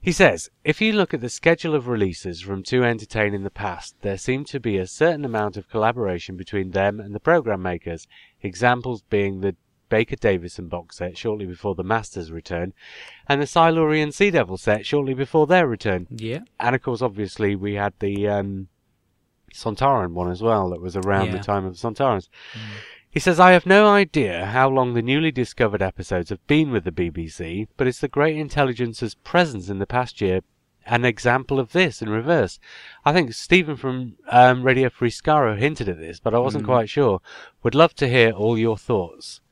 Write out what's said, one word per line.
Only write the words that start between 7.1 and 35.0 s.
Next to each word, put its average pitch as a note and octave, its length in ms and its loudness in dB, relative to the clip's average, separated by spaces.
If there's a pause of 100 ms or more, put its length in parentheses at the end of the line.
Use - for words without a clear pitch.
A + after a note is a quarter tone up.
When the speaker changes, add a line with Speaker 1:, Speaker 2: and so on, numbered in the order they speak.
Speaker 1:
the G#2+ 60 -8
program A2+ 400 2
makers, F2 440 -6 (360)
examples A#2+ 640 -2
being G2 360 0
the F#2+ 160 -2 (320)
Baker A#2 300 0
Davison F2+ 500 -2
box E2+ 300 -12
set F2+ 200 -8
shortly G#2+ 280 -4
before F2+ 280 -6
the F2 120 -6
Masters' F#2+ 480 -6
return, F2 400 -6 (560)
and C#3+ 120 0
the C#3 60 -2
Silurian D#3+ 640 2
Sea G3+ 200 2
Devil F#2+ 260 0
set G#2+ 280 0
shortly C#3 280 -2
before C#3 340 2
their F3+ 200 4
return." G2+ 420 -2
Speaker 2:
Yeah. A2+ 300 -8 (200)
Speaker 1:
And B2 160 0
of B2 60 -4
course, A#2 200 -4
obviously, G2+ 540 -2
we G2+ 200 -4
had G2+ 240 -2
the, G2+ 280 -2
um, G2 400 -4 (840)
Sontaran A2+ 600 0
one F2+ 180 -2
as F2+ 100 -8
well G#2+ 300 2
that E2+ 100 -8
was F#2 160 -8
around F#2+ 340 0
the F#2 60 -4
Speaker 2:
Yeah. - 60 -8
Speaker 1:
time G2+ 220 -2
of F2+ 100 -8
Sontarans. A#2 520 -2 (260)
Speaker 3:
Mm. A2 60 -14 (520)
Speaker 1:
He D3+ 80 -2
says, E3+ 200 2
"I F#3 120 10
have F3+ 160 6
no G#3 200 8
idea A#2+ 600 2
how B2+ 220 2
long B2+ 260 0
the A#2 80 0
newly D3 280 0
discovered A2+ 520 0
episodes F#2 480 -4
have - 160 -10
been D3 240 2
with G#2 120 -2
the F2+ 80 -4
B E2+ 200 -4
B E2 160 -10
C, F2+ 400 -8 (100)
but C3+ 80 0
it's B2+ 140 -2
the D3 80 -4
Great D3+ 300 0
Intelligence's B2 760 -2
presence B2 560 -2
in G2+ 80 -4
the G2 80 -2
past B2 340 -4
year F#2 220 0 (460)
an A#2+ 180 0
example B2 540 0
of B2 140 -6
this E3+ 280 0
in A2 80 -6
reverse. A2+ 480 0 (480)
I C#3+ 80 4
think D#3 200 2
Stephen D#3+ 420 2
from, B2+ 380 -6 (160)
um, B2+ 340 6
Radio C3 260 2
Free A#2+ 220 -2